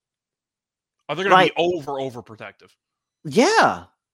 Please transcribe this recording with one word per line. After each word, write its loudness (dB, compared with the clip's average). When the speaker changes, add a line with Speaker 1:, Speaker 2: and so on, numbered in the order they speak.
Speaker 1:
are -6
they -6
gonna 4
Speaker 2:
like, 4
Speaker 1:
be -2
over, -4
overprotective? -12
Speaker 2:
Yeah. 2